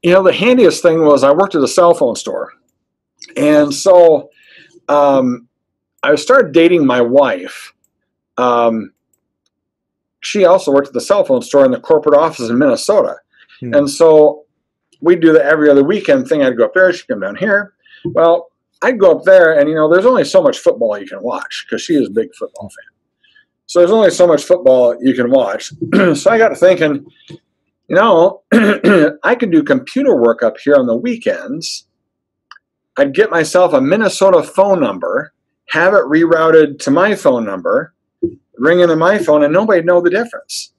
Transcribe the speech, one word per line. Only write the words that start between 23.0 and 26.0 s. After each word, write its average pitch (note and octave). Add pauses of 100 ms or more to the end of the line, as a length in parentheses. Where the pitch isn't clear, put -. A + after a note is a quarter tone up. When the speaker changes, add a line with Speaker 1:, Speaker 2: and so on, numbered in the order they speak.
Speaker 1:
So -
there's F3
only G#3+
so F3+
much D3+
football B2+
you B2+
can B2
watch. A2 (220)
<clears throat> F#3